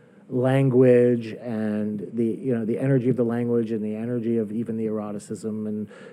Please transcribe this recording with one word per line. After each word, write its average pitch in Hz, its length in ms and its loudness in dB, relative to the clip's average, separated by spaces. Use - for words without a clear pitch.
language 123 1120 4
and 107 720 -4
the, 117 120 0
you 117 300 -2
know, 113 100 -2
the 113 140 -2
energy 131 300 2
of 120 80 2
the 123 80 2
language 117 460 0
and 110 140 -2
the 107 100 -4
energy 117 440 -2
of 107 140 -2
even 113 240 -4
the 110 100 -2
eroticism 107 800 -6
and, 107 220 -6